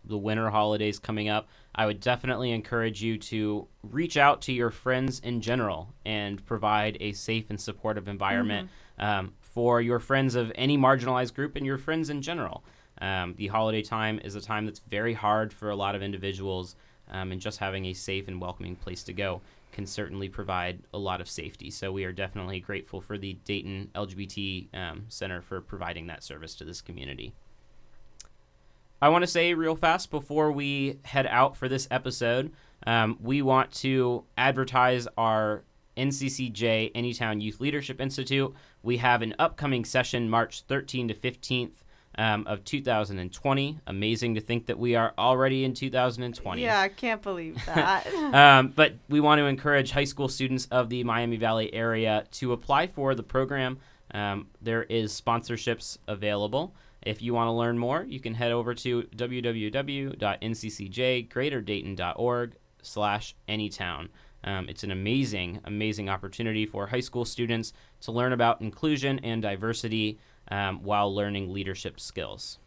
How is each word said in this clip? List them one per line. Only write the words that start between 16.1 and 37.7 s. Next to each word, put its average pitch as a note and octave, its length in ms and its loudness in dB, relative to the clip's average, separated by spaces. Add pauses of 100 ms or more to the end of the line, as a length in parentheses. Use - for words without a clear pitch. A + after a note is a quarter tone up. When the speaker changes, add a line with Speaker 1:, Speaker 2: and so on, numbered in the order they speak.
Speaker 1:
um, F#2+ 220 -6
and F#2 100 -6
just G#2 180 -6
having F#2+ 260 -4
a F#2 80 -6
safe G2 340 -6
and F#2 120 -8
welcoming F2+ 360 -8
place - 280 -10
to F#2 100 -12
go F#2+ 280 -4 (300)
can G#2 160 -8
certainly G2 420 -6
provide F2+ 500 -4 (140)
a - 40 -8
lot F#2 240 -4
of F2 80 -12
safety. - 420 -12
So G2 200 -6
we F#2+ 140 -4
are F#2 60 -6
definitely F#2+ 480 -6
grateful F#2+ 420 -8
for G#2 160 -10
the F#2+ 160 -8 (120)
Dayton G2 480 -6
L G2+ 120 -4
G F#2 100 -14
B F#2+ 120 -8
T, F#2+ 460 -8
um, F#2 360 -10
Center F#2 320 -6
for F#2 200 -8
providing E2+ 460 -8
that E2 160 -12
service D#2 320 -14
to D2+ 100 -14
this E2 160 -10
community. C2 520 -12 (1700)
I C#3+ 80 8
wanna F3 180 6
say F3 260 2
real D#3+ 220 0
fast D#3+ 340 2
before D3+ 420 2
we C#3 520 -2
head C3+ 240 2
out B2+ 280 6
for B2+ 140 -2
this C3+ 220 0
episode, B2+ 600 0 (340)
um, A2+ 360 4
we C3+ 200 0
want C3 320 4
to B2+ 500 2 (140)
advertise B2+ 680 4 (100)
our A2 460 2 (320)
N C3+ 160 0
C C3+ 180 -2
C B2+ 200 -4
J A2 460 2
Anytown A#2 460 -2
Youth G#2+ 180 -6
Leadership C#3 400 -4